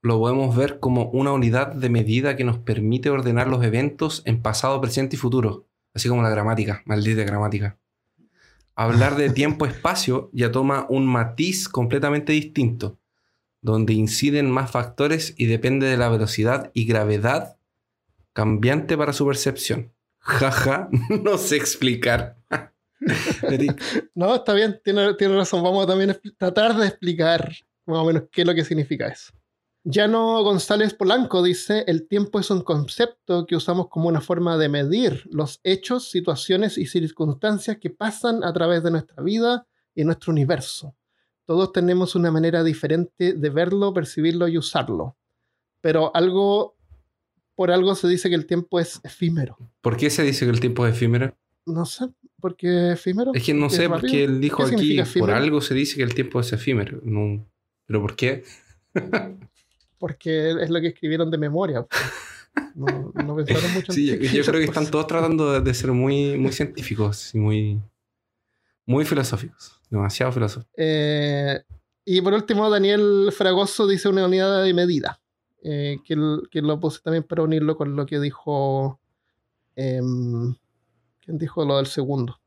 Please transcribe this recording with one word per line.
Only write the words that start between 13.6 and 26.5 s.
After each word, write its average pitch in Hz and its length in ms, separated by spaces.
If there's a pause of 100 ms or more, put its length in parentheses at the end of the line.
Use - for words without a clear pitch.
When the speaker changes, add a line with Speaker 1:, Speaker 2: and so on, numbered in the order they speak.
Speaker 1:
donde 110 320
inciden 131 600
más 127 180
factores 143 680
y 120 100
depende 127 420
de 131 80
la 120 140
velocidad 113 640
y 117 100
gravedad 110 720 (760)
cambiante 127 640
para 147 140
su 143 120
percepción. 131 680 (260)
Jaja, 135 720
<laughs> 190 320
no 196 160
sé 147 180
explicar. 120 800 (140)
<laughs> - 960
Eric. 139 680
Speaker 2:
No, 185 180
está 240 200
bien, 208 280
tiene, 202 320
tiene 196 220
razón. 185 260
Vamos 190 220
a - 20
también 190 240
expli-, - 260
tratar 208 400